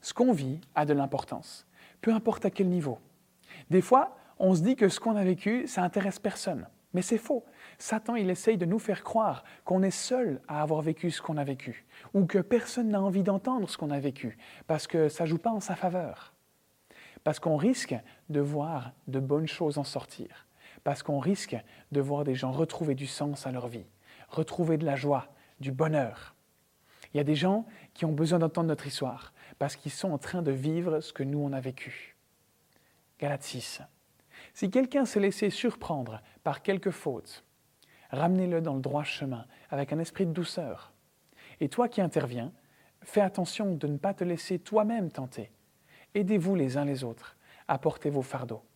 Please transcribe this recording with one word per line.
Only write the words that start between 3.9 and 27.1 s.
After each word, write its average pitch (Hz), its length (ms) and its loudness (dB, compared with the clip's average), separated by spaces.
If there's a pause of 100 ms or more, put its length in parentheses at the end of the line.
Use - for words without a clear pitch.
on 190 120 8
se 156 80 4
dit 240 120 4
que 208 140 6
ce - 120 0
qu'on 226 160 0
a 202 80 2
vécu, 202 420 2
ça 196 160 -2
intéresse 190 360 0
personne. 165 480 -4 (280)
Mais 180 80 2
c'est 226 160 0
faux. 240 260 -2 (320)
Satan, 226 400 -4
il 196 140 2
essaye 214 260 4
de 175 80 0
nous 180 140 2
faire - 260 -2
croire 196 400 0 (200)
qu'on 185 180 4
est 190 80 4
seul 220 580 -2
à 151 140 -2
avoir 151 180 2
vécu 160 300 0
ce - 100 -6
qu'on 156 160 -4
a 143 80 0
vécu, 131 400 -8 (300)
ou 196 100 6
que 185 140 2
personne 226 500 0
n'a 208 140 2
envie 190 200 2
d'entendre 196 460 0
ce - 80 -8
qu'on 151 140 -4
a 143 100 -2
vécu, 127 380 -4 (280)
parce 156 200 0
que 156 240 4
ça 165 160 -2
joue 160 120 0
pas 226 120 0
en 220 100 -2
sa 185 160 -6
faveur. 175 560 -4 (880)
Parce 151 160 0
qu'on 156 200 2
risque 220 360 2 (360)
de 147 100 2
voir 143 520 -2 (160)
de 131 120 -2
bonnes 143 260 2
choses 151 300 -2
en 147 80 -2
sortir, - 640 -10 (380)
parce 143 180 -2
qu'on 147 160 -2
risque 139 360 -2 (380)
de 143 80 2
voir 143 240 0
des 135 100 0
gens 131 160 -2
retrouver 151 440 0
du 135 120 -8
sens 143 400 -6
à 131 60 -6
leur 123 160 -6
vie, 117 180 -12 (440)
retrouver 160 480 0
de 160 80 0
la 139 100 0
joie, 135 320 0 (320)
du 135 100 -4
bonheur. 135 640 0 (800)